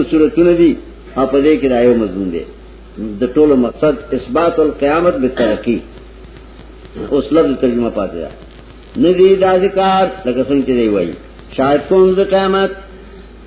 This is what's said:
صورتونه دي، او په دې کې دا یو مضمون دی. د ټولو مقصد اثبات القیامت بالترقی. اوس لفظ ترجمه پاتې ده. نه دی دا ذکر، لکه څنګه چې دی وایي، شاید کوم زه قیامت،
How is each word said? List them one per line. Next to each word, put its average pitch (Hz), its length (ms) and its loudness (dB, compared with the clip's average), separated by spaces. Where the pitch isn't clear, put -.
صورتونه 156 420 2
دي، 165 200 4
او 131 100 0
په 139 180 0
دې 156 160 4
کې 135 60 0
دا 123 140 0
یو 123 140 4
مضمون 98 380 -2
دی. 82 120 -6
د - 20 -8
ټولو 151 220 4
مقصد 127 380 0
اثبات 160 420 -2
القیامت 156 640 0
بالترقی. 117 560 -2
اوس 139 200 0
لفظ 147 280 2
ترجمه 120 300 -2
پاتې 92 320 -6
ده. 71 80 -10
نه 170 100 4
دی 185 240 6
دا 185 220 2
ذکر، 190 460 0
لکه 123 220 -2
څنګه 139 180 0
چې 131 120 0
دی 113 100 2
وایي، 90 260 -2
شاید 139 320 0
کوم 185 260 4
زه 196 100 0
قیامت، 190 460 0